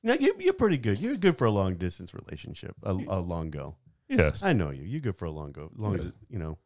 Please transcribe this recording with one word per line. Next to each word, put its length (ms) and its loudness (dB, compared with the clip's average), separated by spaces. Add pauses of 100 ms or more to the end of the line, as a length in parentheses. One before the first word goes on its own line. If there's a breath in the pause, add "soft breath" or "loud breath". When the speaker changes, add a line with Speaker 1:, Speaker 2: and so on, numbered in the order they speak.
Speaker 1:
no, 100 6
you, 240 4
you're 140 2
pretty 260 4
good. 200 2
You're 180 -2
good 200 4
for 100 2
a 40 6
long 260 2
distance 380 -6
relationship, 680 -12
a, 100 -2
a 280 -2
long 300 -4
go. 240 -10 (340)
Speaker 2:
Yes. 340 4
Speaker 1:
I 100 4
know 180 4
you. 140 -10
You're 160 -6
good 160 -4
for 80 -10
a 60 -4
long 220 -8
go. 220 -14
As 60 -12
long 160 0
as 80 -4
Speaker 2:
Yes. 80 -8
Speaker 1:
it, 60 -20 (120)
you 80 -6
know, 280 -6